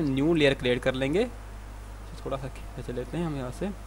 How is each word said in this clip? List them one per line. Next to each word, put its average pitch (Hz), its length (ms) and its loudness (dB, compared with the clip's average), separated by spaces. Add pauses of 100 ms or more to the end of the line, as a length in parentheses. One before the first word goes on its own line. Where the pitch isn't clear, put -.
new 139 280 4
layer 143 200 8
create 123 280 2
कर 131 120 2
लेंगे। 139 300 2 (1000)
थोड़ा 131 120 -4
सा 131 120 -6
खींच - 420 -10
लेते 123 260 -4
हैं 170 100 0
हम 151 100 -2
यहाँ 123 160 -4
से, - 140 -4 (200)